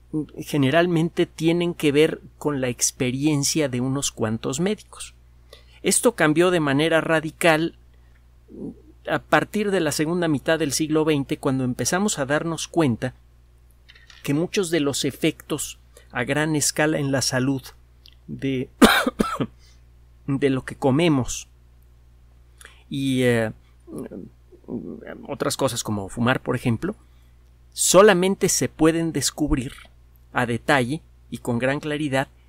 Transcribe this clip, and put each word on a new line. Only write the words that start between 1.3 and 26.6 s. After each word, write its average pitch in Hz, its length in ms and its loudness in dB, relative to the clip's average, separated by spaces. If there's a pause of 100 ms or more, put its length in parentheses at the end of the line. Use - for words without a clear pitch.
que 151 180 2
ver 151 300 2 (160)
con 147 240 -2
la 127 60 -2
experiencia 139 1000 -2
de 123 120 -4
unos 131 300 -4
cuantos 113 480 -4
médicos. - 560 -6 (680)
Esto - 320 2
cambió 165 360 4
de 175 80 2
manera 156 420 2
radical 160 760 0 (1300)
a 151 100 0
partir 196 520 0
de 190 80 2
la 156 120 0
segunda 165 360 -2
mitad 156 320 0
del 147 140 -2
siglo 156 320 0
veinte, 151 320 0
cuando 131 260 -2
empezamos 156 560 -2
a 139 60 -2
darnos 151 420 -2
cuenta 127 480 0 (1040)
que 139 120 -2
muchos 175 360 -2
de 160 120 2
los 143 240 -2
efectos - 760 -4 (320)
a 123 120 -4
gran 147 320 -2
escala 151 440 0
en 139 120 -2
la 135 100 0
salud 131 420 -2 (640)
de, 135 420 -6 (100)
<coughs> - 1500 0
de 135 220 0
lo 131 160 -4
que - 100 -14
comemos 147 720 0 (1400)
y, 135 340 0
eh, 113 280 2 (1800)
otras 139 300 -6
cosas 127 260 -2
como 101 260 -6
fumar, 123 320 0
por 127 140 -4
ejemplo, 123 400 -2 (800)